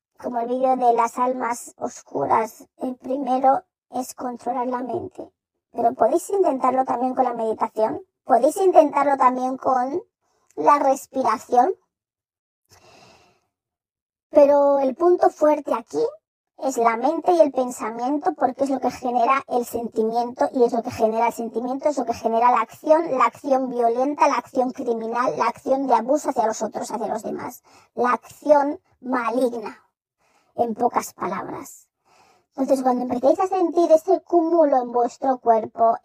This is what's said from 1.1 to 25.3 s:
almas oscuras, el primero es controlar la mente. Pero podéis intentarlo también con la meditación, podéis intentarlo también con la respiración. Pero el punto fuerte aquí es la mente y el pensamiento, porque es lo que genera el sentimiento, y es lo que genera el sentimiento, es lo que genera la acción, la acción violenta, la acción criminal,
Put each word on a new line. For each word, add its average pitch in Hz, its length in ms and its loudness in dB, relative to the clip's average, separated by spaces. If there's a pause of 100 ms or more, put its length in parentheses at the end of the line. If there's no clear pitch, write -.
almas 254 600 -4
oscuras, - 880 -4 (100)
el 254 180 -8
primero 262 680 0 (260)
es 254 240 -8
controlar 247 540 -6
la 247 140 -6
mente. - 480 -10 (420)
Pero - 200 0
podéis 262 380 0
intentarlo 262 540 0
también 254 320 -4
con 262 80 0
la 240 100 -2
meditación, 220 680 -2 (220)
podéis 247 360 2
intentarlo 294 580 4
también 254 400 0
con 262 480 -2 (500)
la 302 240 4
respiración. 262 960 0 (2500)
Pero 285 480 6
el 269 160 0
punto 359 360 2
fuerte 302 440 0
aquí - 240 -6 (600)
es 269 200 -4
la 226 180 2
mente 320 360 0
y 339 80 4
el 302 100 6
pensamiento, 247 840 -4
porque 269 280 -2
es 277 80 -2
lo 262 80 -2
que 262 140 -4
genera 254 560 0
el 247 180 -4
sentimiento, 233 840 -2
y 262 100 2
es 240 100 4
lo 233 120 -2
que 254 80 -8
genera 226 340 0
el 240 60 0
sentimiento, 240 560 -6
es 285 100 -2
lo 254 60 -4
que 233 100 -4
genera 226 380 2
la 226 80 2
acción, 311 580 0
la 240 60 4
acción 262 440 -2
violenta, 254 600 0
la 269 80 0
acción 247 340 -4
criminal, 233 680 -4